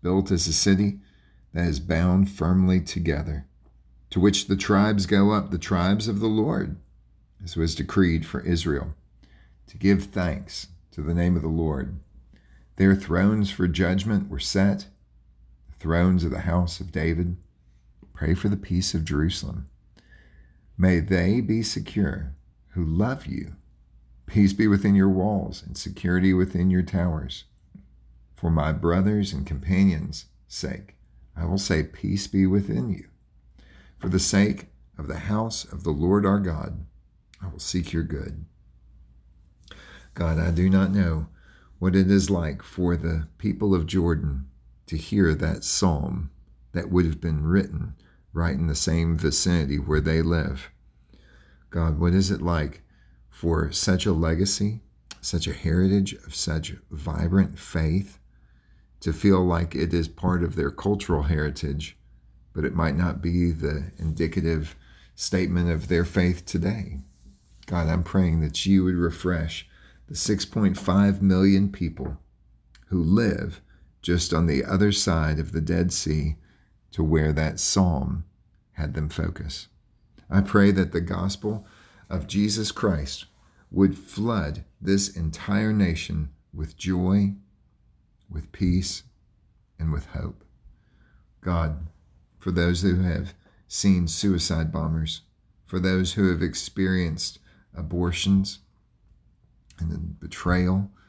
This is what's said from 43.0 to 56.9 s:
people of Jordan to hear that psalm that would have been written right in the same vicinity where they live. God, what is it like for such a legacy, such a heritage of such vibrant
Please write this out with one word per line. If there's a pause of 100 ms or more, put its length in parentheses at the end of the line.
people
of
Jordan (400)
to
hear
that
psalm (400)
that
would
have
been
written (380)
right
in
the
same
vicinity
where
they
live. (1000)
God,
what
is
it
like (440)
for
such
a
legacy, (400)
such
a
heritage
of
such (120)
vibrant